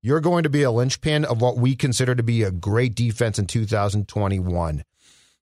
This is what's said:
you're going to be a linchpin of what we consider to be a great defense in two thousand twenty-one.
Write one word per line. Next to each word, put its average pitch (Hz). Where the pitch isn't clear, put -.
you're 143
going 175
to 156
be 143
a 131
linchpin 135
of 117
what 123
we 127
consider 127
to 120
be 113
a 98
great 104
defense 113
in 101
two 110
thousand 101
twenty-one. 90